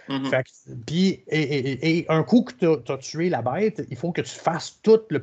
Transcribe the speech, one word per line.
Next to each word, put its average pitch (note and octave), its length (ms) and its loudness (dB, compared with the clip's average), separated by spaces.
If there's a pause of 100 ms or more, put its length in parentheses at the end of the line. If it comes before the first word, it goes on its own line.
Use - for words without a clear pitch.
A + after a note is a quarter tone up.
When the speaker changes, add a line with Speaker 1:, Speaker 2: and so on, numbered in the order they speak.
Speaker 1:
Mhm. C3+ 180 -4
Speaker 2:
Fait C3+ 180 0
que, - 300 -20 (120)
puis, F3 440 0
et, D#3 120 0
et, C3+ 300 -2
et, D#3+ 280 0
et - 100 -4
un D#3+ 120 4
coup A#3 220 4
que - 100 -14
t'as, D#3+ 240 2
t'as C3 200 -6
tué D#3 320 -4
la C3 120 -2
bête, F#3 480 -2
il - 80 -10
faut F3 140 -4
que D#3+ 100 -4
tu - 140 -8
fasses - 480 -4
tout A3 160 8 (100)
le D3 140 0